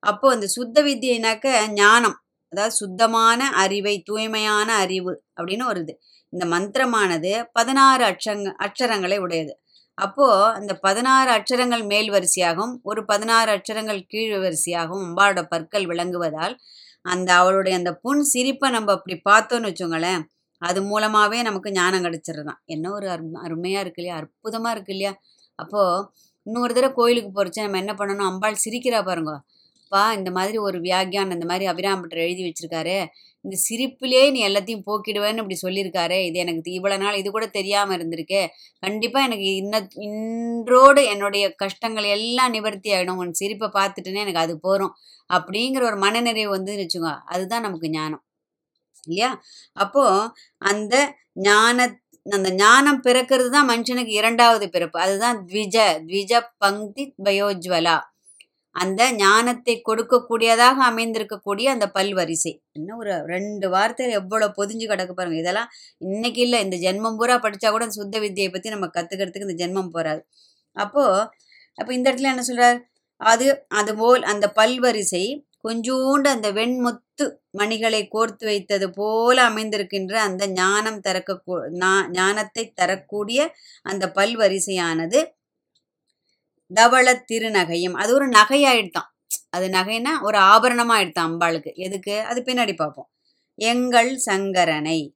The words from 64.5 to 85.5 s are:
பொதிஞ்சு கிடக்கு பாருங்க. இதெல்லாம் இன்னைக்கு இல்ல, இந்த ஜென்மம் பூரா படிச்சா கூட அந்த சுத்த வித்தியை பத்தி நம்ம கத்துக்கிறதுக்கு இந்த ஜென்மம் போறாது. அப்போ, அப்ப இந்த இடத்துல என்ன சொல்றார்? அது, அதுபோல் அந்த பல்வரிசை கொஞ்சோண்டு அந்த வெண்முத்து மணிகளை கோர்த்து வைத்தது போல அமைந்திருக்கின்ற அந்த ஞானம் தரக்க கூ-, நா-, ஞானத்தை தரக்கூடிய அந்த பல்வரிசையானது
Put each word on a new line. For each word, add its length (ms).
பொதிஞ்சு 300
கிடக்கு 260
பாருங்க. 260
இதெல்லாம் 320
இன்னைக்கு 440
இல்ல, 180
இந்த 180
ஜென்மம் 400
பூரா 220
படிச்சா 300
கூட 140
அந்த 180
சுத்த 180
வித்தியை 320
பத்தி 180
நம்ம 160
கத்துக்கிறதுக்கு 600
இந்த 100
ஜென்மம் 360
போறாது. 280
அப்போ, 260
அப்ப 160
இந்த 180
இடத்துல 220
என்ன 140
சொல்றார்? 320
அது, 260
அதுபோல் 560
அந்த 320
பல்வரிசை 680
கொஞ்சோண்டு 640
அந்த 240
வெண்முத்து 720
மணிகளை 560
கோர்த்து 380
வைத்தது 480
போல 440
அமைந்திருக்கின்ற 640
அந்த 340
ஞானம் 520
தரக்க 340
கூ-, 400
நா-, 360
ஞானத்தை 540
தரக்கூடிய 640
அந்த 240
பல்வரிசையானது 1040